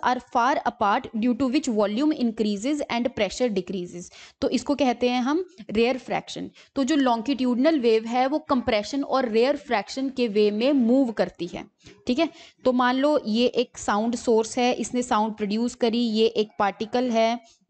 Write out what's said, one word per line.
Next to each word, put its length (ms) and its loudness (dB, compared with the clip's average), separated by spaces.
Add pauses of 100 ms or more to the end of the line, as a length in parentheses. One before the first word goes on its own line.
are 140 2 (100)
far 260 2 (140)
apart 380 0 (100)
due 180 0
to 160 0
which 200 0
volume 460 2
increases 760 -2
and 200 -2
pressure 400 -2
decreases, 600 -8 (320)
तो 60 2
इसको 260 -2
कहते 360 0
हैं 120 0
हम 220 -2 (260)
रेयरफैक्शन। 800 -2 (260)
तो 80 2
जो 120 2
लॉन्गिट्यूडनल 840 2
वेव 260 2
है 200 0
वो 120 0 (100)
कंप्रेशन 560 -2
और 240 0
रेयरफैक्शन 840 0
के 180 0
वे 220 2
में 240 0
मूव 380 4
करती 340 -4
है, 180 -12 (420)
ठीक 120 0
है। 100 2 (360)
तो 100 4
मान 220 2
लो 300 2
ये 220 2
एक 300 -4
साउंड 380 -2
सोर्स 420 0
है, 160 2
इसने 300 -4
साउंड 320 0
प्रोड्यूस 400 -2
करी, 240 0
ये 260 2
एक 320 0
पार्टिकल 520 -2
है, 300 2 (300)